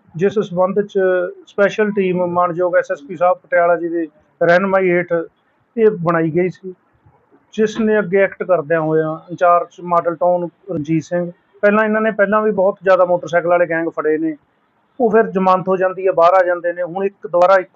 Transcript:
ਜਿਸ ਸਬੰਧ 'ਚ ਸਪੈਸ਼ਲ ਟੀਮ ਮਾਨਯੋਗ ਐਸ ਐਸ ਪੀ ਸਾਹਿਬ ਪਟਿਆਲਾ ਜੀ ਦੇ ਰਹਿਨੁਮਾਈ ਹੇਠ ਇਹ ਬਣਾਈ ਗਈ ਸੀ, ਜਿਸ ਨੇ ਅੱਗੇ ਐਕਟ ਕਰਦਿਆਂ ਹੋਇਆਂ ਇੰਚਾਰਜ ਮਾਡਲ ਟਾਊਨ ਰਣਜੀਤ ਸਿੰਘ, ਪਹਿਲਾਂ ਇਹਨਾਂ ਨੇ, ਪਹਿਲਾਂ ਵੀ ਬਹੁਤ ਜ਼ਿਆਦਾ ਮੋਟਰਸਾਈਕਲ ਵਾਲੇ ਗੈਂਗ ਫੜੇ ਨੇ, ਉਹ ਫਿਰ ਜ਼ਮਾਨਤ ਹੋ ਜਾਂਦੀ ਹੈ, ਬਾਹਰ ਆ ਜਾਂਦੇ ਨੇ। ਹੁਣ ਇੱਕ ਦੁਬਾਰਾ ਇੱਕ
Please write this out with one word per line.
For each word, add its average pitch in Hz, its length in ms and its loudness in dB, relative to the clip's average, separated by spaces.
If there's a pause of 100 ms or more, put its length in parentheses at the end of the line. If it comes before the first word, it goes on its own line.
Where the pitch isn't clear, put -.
(160)
ਜਿਸ 196 240 -2
ਸਬੰਧ 185 420 -2
'ਚ 202 180 -4 (480)
ਸਪੈਸ਼ਲ 208 440 -2
ਟੀਮ 180 340 -2
ਮਾਨਯੋਗ 175 520 0
ਐਸ 180 140 -2
ਐਸ 160 160 -8
ਪੀ 190 80 -12
ਸਾਹਿਬ 180 220 2
ਪਟਿਆਲਾ 175 380 0
ਜੀ 170 140 -6
ਦੇ 165 180 -4 (360)
ਰਹਿਨੁਮਾਈ 190 480 2
ਹੇਠ 175 220 -2 (640)
ਇਹ 220 120 4
ਬਣਾਈ 170 420 -2
ਗਈ 180 180 -2
ਸੀ, 185 240 -14 (800)
ਜਿਸ 214 260 -2
ਨੇ 214 200 0
ਅੱਗੇ 185 180 -2
ਐਕਟ 190 260 -2
ਕਰਦਿਆਂ 165 380 0
ਹੋਇਆਂ 156 360 0 (140)
ਇੰਚਾਰਜ 175 520 2
ਮਾਡਲ 170 320 0
ਟਾਊਨ 175 340 0 (220)
ਰਣਜੀਤ 160 320 -2
ਸਿੰਘ, 175 280 -6 (300)
ਪਹਿਲਾਂ 208 220 2
ਇਹਨਾਂ 214 180 0
ਨੇ, 220 100 0
ਪਹਿਲਾਂ 214 300 0
ਵੀ 214 100 0
ਬਹੁਤ 196 320 0
ਜ਼ਿਆਦਾ 185 220 4
ਮੋਟਰਸਾਈਕਲ 175 440 -2
ਵਾਲੇ 175 160 2
ਗੈਂਗ 165 220 -4
ਫੜੇ 156 300 -2
ਨੇ, 160 180 -4 (640)
ਉਹ 233 120 2
ਫਿਰ 220 160 2
ਜ਼ਮਾਨਤ 185 400 0
ਹੋ 190 100 0
ਜਾਂਦੀ 185 300 -4
ਹੈ, 180 40 -14
ਬਾਹਰ 170 220 4
ਆ 185 120 4
ਜਾਂਦੇ 175 280 -2
ਨੇ। 175 100 -6
ਹੁਣ 180 220 -6
ਇੱਕ - 220 -10
ਦੁਬਾਰਾ 175 280 4
ਇੱਕ 180 200 0